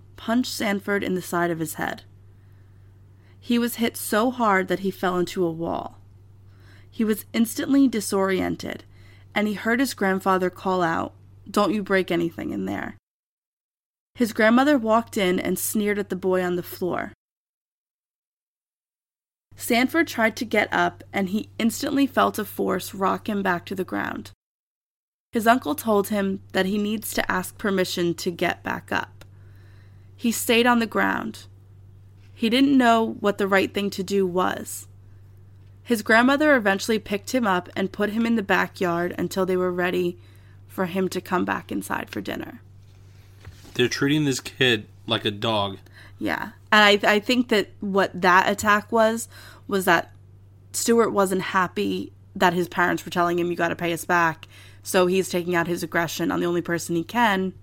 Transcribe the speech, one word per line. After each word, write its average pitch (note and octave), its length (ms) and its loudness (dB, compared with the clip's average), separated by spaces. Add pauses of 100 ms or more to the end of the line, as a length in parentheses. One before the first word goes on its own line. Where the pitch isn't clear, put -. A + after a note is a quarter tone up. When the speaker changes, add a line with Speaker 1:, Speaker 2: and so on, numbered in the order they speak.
(160)
Speaker 1:
punched A#3+ 360 -2
Sanford G3+ 520 -2
in F#3 120 -2
the F3+ 60 -4
side E3+ 300 -2
of D#3+ 80 -4
his D#3 160 -6
head. - 280 -8 (1400)
He A#3+ 200 0
was A#3 160 -2
hit A3+ 220 -2
so A3+ 340 0
hard G#3 380 2
that F3+ 100 -2
he F#3+ 120 -4
fell F3+ 260 -2
into F3+ 280 -2
a E3 60 -2
wall. E3 460 -6 (920)
He - 140 -4
was G#3+ 300 -2
instantly C4+ 540 2
disoriented, F#3+ 960 -2 (520)
and G#3 120 0
he G#3+ 80 -4
heard A3+ 240 0
his C4+ 140 0
grandfather F#3+ 560 0
call F#3 340 -2
out, E3 300 -2 (360)
"Don't G3+ 240 2
you G#3+ 100 -2
break F#3+ 280 0
anything E3+ 400 -2
in G3 140 -4
there." - 300 -6 (1200)
His A#3 180 0
grandmother B3+ 440 4
walked A3 400 0
in F#3 220 2
and F#3 180 -2
sneered G#3 400 -2
at G3+ 120 -4
the A3+ 80 -6
boy F#3 260 0
on F3+ 140 -2
the F3 60 -4
floor. - 500 -6 (2500)
Sanford C4 520 0
tried A3 300 -2
to B3 80 -6
get G#3+ 260 0
up, - 400 -2
and G3 180 -2
he G#3 280 -4
instantly C4+ 500 0
felt G3+ 320 0
a G#3 60 -4
force G3 480 -4
rock F#3+ 340 -2
him G3+ 160 -2
back F3+ 220 -2
to G3+ 100 -10
the F#3 80 -4
ground. - 480 -8 (1000)
His A3 160 0
uncle C4 280 4
told G#3 320 2
him G3 340 -2 (120)
that F#3+ 120 2
he G3 120 -2
needs G#3 360 -4
to - 180 -2
ask F#3 260 -4
permission F#3 580 0
to - 160 -6
get E3+ 320 -4
back - 280 -8
up. - 340 -6 (880)
He A#3 160 -2
stayed A#3 340 2
on A#3+ 140 4
the A3+ 80 0
ground. G3 580 -4 (880)
He A3+ 160 -2
didn't C#4 280 4
know A3+ 420 4
what G3+ 180 0
the G3+ 100 0
right F#3+ 260 2
thing G3+ 180 -2
to G3 120 -6
do G3 220 0
was. - 640 -4 (960)
His A3+ 180 0
grandmother C#4 540 4
eventually G#3 440 0
picked G3+ 320 -6
him B3+ 140 0
up F3+ 300 0
and F#3+ 160 -2
put G#3 200 -2
him A3+ 140 0
in A#3 100 2
the A3 80 0
backyard F3 720 0
until F3+ 280 -2
they F#3 120 0
were F3+ 140 0
ready F3+ 460 -2 (500)
for - 180 -4
him F3+ 240 -2
to F3 120 -6
come F#3+ 240 -2
back F#3+ 260 -6
inside - 380 -8
for G#2+ 120 -8
dinner. - 400 -10 (1120)
Speaker 2:
They're B2 140 2
treating D3 380 0
this C3 140 0
kid A#2+ 480 0 (180)
like A2 200 -2
a A2+ 60 -2
dog. G2+ 480 -4 (380)
Speaker 1:
Yeah. - 320 -6 (220)
And G#3 340 6
I, G#3+ 100 6
I G#3 40 2
think B3 300 0
that G#3 200 2 (100)
what G3 420 0
that F#3 280 6
attack G#3 420 0
was, A3+ 360 2 (400)
was F#3+ 180 0
that F3 260 2 (640)
Stewart A#3 380 4
wasn't F#3+ 300 2
happy F#3+ 720 -2 (240)
that F3+ 180 4
his F3 140 0
parents F3 380 0
were - 60 -14
telling F3 280 0
him, F3 100 0
"You F3 60 -4
gotta E3+ 200 -2
pay E3+ 180 -2
us E3 120 -6
back." E3+ 420 0 (360)
So F#3 240 2
he's F3+ 220 2
taking F3 260 -2
out E3+ 120 0
his F3 140 -4
aggression E3+ 500 -2
on - 80 -2
the F3 60 0
only F3 160 0
person E3+ 340 -4
he E3 80 0
can, G3 600 0